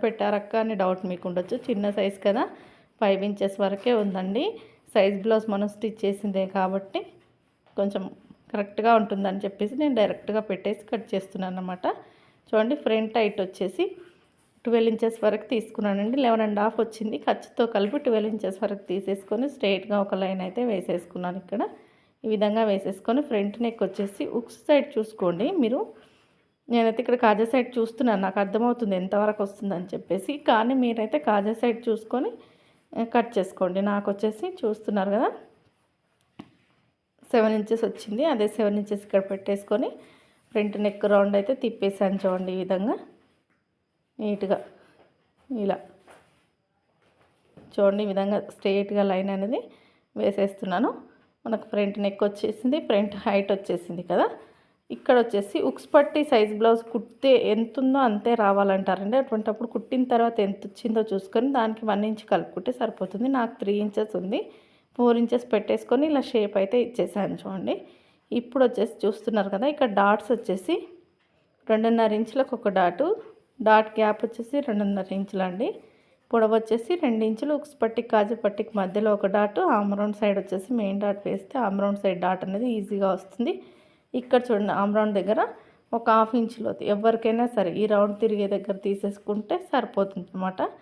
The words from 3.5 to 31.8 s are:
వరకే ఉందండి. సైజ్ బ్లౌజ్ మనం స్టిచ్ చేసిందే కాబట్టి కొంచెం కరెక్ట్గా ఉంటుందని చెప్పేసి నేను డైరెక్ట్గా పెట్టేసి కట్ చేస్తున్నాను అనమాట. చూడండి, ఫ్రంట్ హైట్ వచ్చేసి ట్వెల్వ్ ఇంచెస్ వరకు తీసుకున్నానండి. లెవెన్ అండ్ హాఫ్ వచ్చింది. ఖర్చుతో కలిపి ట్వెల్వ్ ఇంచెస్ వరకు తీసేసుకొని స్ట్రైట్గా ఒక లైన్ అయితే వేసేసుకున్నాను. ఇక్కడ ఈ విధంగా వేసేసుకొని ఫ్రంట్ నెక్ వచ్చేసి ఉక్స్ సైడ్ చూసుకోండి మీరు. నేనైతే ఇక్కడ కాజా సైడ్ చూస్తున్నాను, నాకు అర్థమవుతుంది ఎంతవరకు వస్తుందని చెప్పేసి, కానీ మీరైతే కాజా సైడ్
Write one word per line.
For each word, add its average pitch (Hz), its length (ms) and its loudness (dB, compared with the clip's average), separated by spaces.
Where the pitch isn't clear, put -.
వరకే 196 280 0
ఉందండి. 196 420 -2
సైజ్ 202 300 4
బ్లౌజ్ 220 300 2
మనం 202 200 0
స్టిచ్ 214 300 -8
చేసిందే 196 400 -2
కాబట్టి 196 440 -2
కొంచెం 196 260 -2
కరెక్ట్గా 214 480 2
ఉంటుందని 196 440 -2
చెప్పేసి 208 380 -4
నేను 294 180 2
డైరెక్ట్గా 208 480 0
పెట్టేసి 202 420 -4
కట్ 220 220 -4
చేస్తున్నాను 190 460 -6
అనమాట. 180 280 -6
చూడండి, 226 360 2
ఫ్రంట్ 220 360 0
హైట్ 202 260 0
వచ్చేసి 185 380 -4
ట్వెల్వ్ 226 280 4
ఇంచెస్ 220 340 -2
వరకు 208 260 0
తీసుకున్నానండి. 214 720 -2
లెవెన్ 226 220 4
అండ్ 208 160 -2
హాఫ్ 220 220 0
వచ్చింది. 220 320 -6
ఖర్చుతో - 360 -2
కలిపి 208 320 0
ట్వెల్వ్ 220 280 2
ఇంచెస్ 196 300 -6
వరకు 202 260 -6
తీసేసుకొని 196 640 -2
స్ట్రైట్గా 202 500 0
ఒక 196 180 -4
లైన్ 190 240 -2
అయితే 214 160 -4
వేసేసుకున్నాను. 180 720 -4
ఇక్కడ 214 180 -4
ఈ - 100 -4
విధంగా 214 360 2
వేసేసుకొని 196 580 0
ఫ్రంట్ 208 360 -2
నెక్ 226 220 -4
వచ్చేసి 196 360 -6
ఉక్స్ - 300 -10
సైడ్ 285 280 4
చూసుకోండి 196 500 -2
మీరు. 240 180 2
నేనైతే 226 300 2
ఇక్కడ 240 200 2
కాజా 214 300 4
సైడ్ 254 240 2
చూస్తున్నాను, 226 480 0
నాకు 190 180 -2
అర్థమవుతుంది 220 600 0
ఎంతవరకు 208 420 0
వస్తుందని 196 480 -6
చెప్పేసి, - 400 -4
కానీ 240 340 4
మీరైతే 233 360 0
కాజా 214 340 2
సైడ్ 233 240 0